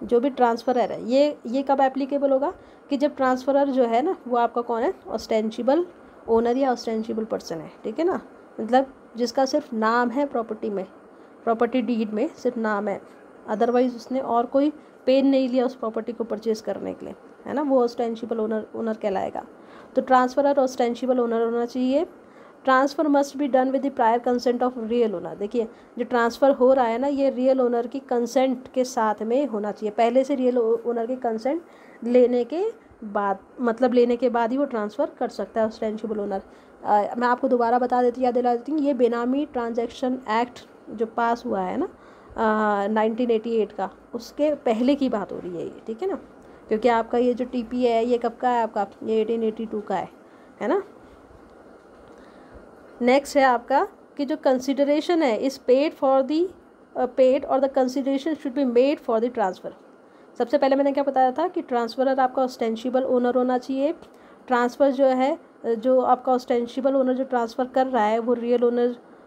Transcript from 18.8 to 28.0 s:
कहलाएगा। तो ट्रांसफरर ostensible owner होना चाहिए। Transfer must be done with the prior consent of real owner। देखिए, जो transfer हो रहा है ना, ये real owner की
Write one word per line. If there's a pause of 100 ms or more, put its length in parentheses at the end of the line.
कहलाएगा। (520)
तो
ट्रांसफरर
ostensible
owner
होना
चाहिए। (640)
Transfer
must
be
done
with
the
prior
consent
of
real
owner।
देखिए, (300)
जो
transfer
हो
रहा
है
ना,
ये
real
owner
की